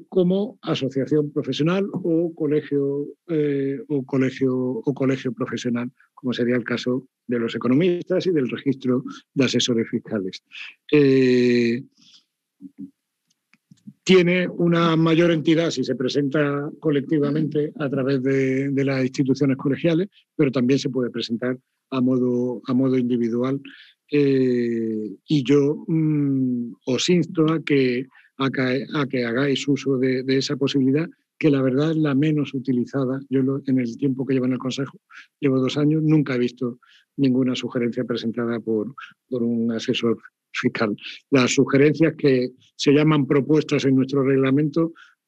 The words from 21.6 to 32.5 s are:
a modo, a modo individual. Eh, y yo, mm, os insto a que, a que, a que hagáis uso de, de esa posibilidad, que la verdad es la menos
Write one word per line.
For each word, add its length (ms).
a 100
modo, 640
a 80
modo 240
individual. 640
Eh, 1000
y 180
yo, 420
mm, 840
os 240
insto 420
a 100
que, 440
a 120
que, 420
a 140
que 180
hagáis 440
uso 300
de, 260
de 140
esa 180
posibilidad, 520
que 120
la 120
verdad 300
es 60
la 160
menos 400